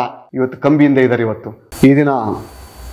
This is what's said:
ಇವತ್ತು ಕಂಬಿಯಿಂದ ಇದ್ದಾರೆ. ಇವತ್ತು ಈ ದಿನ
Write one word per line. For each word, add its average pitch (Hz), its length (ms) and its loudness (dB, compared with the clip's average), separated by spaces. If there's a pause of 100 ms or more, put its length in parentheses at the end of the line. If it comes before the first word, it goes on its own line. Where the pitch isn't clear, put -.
(340)
ಇವತ್ತು 131 240 -4
ಕಂಬಿಯಿಂದ 143 400 2
ಇದ್ದಾರೆ. 120 240 2
ಇವತ್ತು 107 280 -6 (360)
ಈ 139 100 6
ದಿನ 143 120 2 (840)